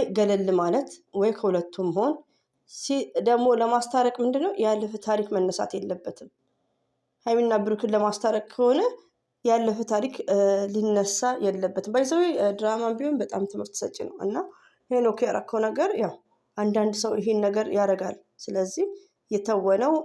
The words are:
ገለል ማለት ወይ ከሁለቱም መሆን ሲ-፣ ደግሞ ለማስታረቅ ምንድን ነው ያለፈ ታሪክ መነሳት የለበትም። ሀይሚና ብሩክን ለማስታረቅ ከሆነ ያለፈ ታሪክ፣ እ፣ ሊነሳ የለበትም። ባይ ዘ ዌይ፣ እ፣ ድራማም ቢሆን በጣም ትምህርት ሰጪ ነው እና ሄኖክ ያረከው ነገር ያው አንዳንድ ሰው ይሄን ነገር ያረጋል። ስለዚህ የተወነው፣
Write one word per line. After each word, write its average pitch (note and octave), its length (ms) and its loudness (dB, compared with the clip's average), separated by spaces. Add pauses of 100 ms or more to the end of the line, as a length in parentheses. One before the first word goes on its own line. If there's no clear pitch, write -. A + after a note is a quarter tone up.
(100)
ገለል G3 420 2
ማለት F3 360 0 (260)
ወይ G3+ 180 2
ከሁለቱም F#3 540 -2
መሆን G#3 280 0 (580)
ሲ-፣ - 240 -4 (240)
ደግሞ A#3+ 340 4
ለማስታረቅ A#3+ 600 2
ምንድን B3+ 260 0
ነው F#4+ 140 -2
ያለፈ G#3+ 440 0
ታሪክ G#3+ 300 0
መነሳት F#3 420 0
የለበትም። F#3 560 -8 (1000)
ሀይሚና A#3 320 2
ብሩክን G#3 340 0
ለማስታረቅ G#3+ 560 0
ከሆነ B3 320 2 (640)
ያለፈ A3+ 420 2
ታሪክ፣ A3 280 -2 (120)
እ፣ G3+ 100 2 (340)
ሊነሳ G#3 500 0 (200)
የለበትም። F#3+ 520 -2
ባይ C4 120 2
ዘ C#4+ 120 -2
ዌይ፣ F4 160 2
እ፣ G#3 200 0
ድራማም A3 440 -2
ቢሆን C#4+ 220 -2
በጣም G3+ 280 -4
ትምህርት G#3 300 -10
ሰጪ - 280 -6
ነው - 160 -12
እና G#3 160 -2 (540)
ሄኖክ A#3 320 2
ያረከው G#3+ 400 -2
ነገር A#3+ 340 0
ያው F#3+ 180 -2 (440)
አንዳንድ G#3 360 0
ሰው G#3+ 200 -2
ይሄን G#3+ 260 0
ነገር G3+ 300 0
ያረጋል። F#3+ 460 0 (220)
ስለዚህ F#3+ 460 -2 (460)
የተወነው፣ G3+ 640 2 (100)